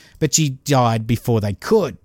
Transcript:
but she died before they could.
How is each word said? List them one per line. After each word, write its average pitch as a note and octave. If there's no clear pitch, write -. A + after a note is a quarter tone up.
but D#3
she D#3
died A#2+
before A#2
they G#2
could. F3+